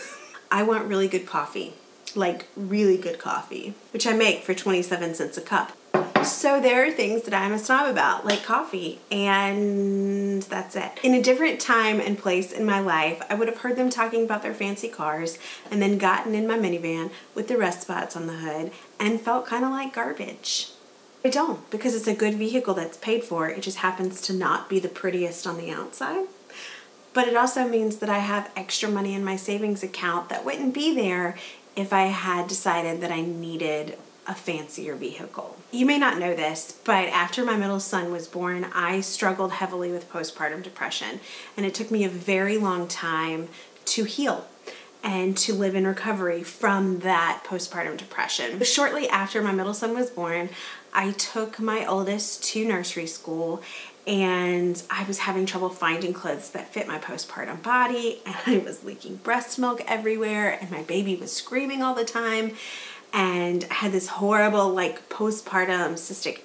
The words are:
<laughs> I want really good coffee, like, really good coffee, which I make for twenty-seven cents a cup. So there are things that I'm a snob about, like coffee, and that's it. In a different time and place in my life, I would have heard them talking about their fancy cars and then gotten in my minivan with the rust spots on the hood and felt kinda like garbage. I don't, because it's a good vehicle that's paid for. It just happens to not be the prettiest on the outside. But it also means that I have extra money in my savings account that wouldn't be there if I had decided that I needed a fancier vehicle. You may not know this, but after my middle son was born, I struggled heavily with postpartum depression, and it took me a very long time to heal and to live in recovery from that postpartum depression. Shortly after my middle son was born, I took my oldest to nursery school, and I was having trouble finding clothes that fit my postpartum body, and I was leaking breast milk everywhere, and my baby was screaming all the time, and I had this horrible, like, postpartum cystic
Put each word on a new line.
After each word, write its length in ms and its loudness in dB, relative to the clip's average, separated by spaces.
<laughs> 160 -8
I 120 4
want 220 2
really 220 2
good 180 -2
coffee, 480 -6
like, 420 0
really 420 6
good 220 -4
coffee, 540 -6
which 140 -2
I 80 4
make 300 4
for 100 0
twenty-seven 600 0
cents 220 -4
a 40 -6
cup. 340 -2
So 380 4
there 240 6
are 60 4
things 320 0
that 100 -4
I'm 180 2
a 80 0
snob 300 4
about, 360 2
like 180 2
coffee, 560 -2
and 1300 2
that's 320 -6
it. 160 -4
In 100 8
a 80 8
different 380 4
time 400 4
and 180 0
place 340 0
in 140 -2
my 140 4
life, 500 2
I 60 0
would 120 2
have 120 -4
heard 160 0
them 140 4
talking 340 2
about 180 0
their 120 -4
fancy 340 -4
cars 500 -4
and 120 2
then 160 4
gotten 360 2
in 140 2
my 100 2
minivan 540 -2
with 140 -4
the 100 0
rust 240 0
spots 340 -4
on 120 -6
the 60 -6
hood 380 -6
and 200 2
felt 300 0
kinda 200 2
like 240 -4
garbage. 800 -4
I 60 6
don't, 400 0
because 260 0
it's 120 -2
a 60 4
good 220 2
vehicle 400 0
that's 220 -4
paid 260 2
for. 260 -2
It 120 -6
just 180 -4
happens 420 0
to 120 -2
not 360 0
be 100 2
the 100 0
prettiest 580 -2
on 100 -4
the 140 -8
outside. 560 -4
But 120 4
it 80 4
also 320 4
means 300 2
that 120 -2
I 100 2
have 360 -2
extra 320 -2
money 280 0
in 100 -2
my 120 -2
savings 440 0
account 480 -2
that 160 -6
wouldn't 300 0
be 180 2
there 420 0
if 160 -4
I 120 6
had 440 0
decided 540 0
that 100 -2
I 100 -2
needed 760 -4
a 80 -6
fancier 600 -6
vehicle. 600 -10
You 140 4
may 120 6
not 220 4
know 160 0
this, 480 -2
but 260 4
after 360 2
my 100 2
middle 240 0
son 320 0
was 160 -6
born, 460 -2
I 280 0
struggled 520 0
heavily 380 -2
with 200 -6
postpartum 500 -4
depression, 600 -6
and 100 0
it 80 0
took 160 -4
me 140 4
a 60 2
very 480 2
long 300 2
time 600 -2
to 180 0
heal 420 -2
and 340 0
to 160 2
live 220 0
in 100 4
recovery 580 0
from 560 2
that 480 2
postpartum 480 -6
depression. 680 -4
Shortly 440 2
after 340 0
my 100 2
middle 240 0
son 180 -2
was 160 0
born, 400 -2
I 180 2
took 480 -4
my 260 0
oldest 600 0
to 220 0
nursery 380 -2
school, 560 -4
and 840 2
I 140 -2
was 160 -2
having 260 0
trouble 240 -2
finding 440 -2
clothes 380 -6
that 220 -10
fit 140 -4
my 100 -6
postpartum 640 -10
body, 640 0
and 100 -8
I 100 6
was 260 -4
leaking 340 -12
breast 420 -2
milk 280 0
everywhere, 720 0
and 120 -10
my 100 -6
baby 340 0
was 160 -4
screaming 520 -2
all 100 2
the 120 0
time, 480 0
and 580 2
I 40 -2
had 180 0
this 160 0
horrible, 600 4
like, 400 0
postpartum 840 0
cystic 520 -4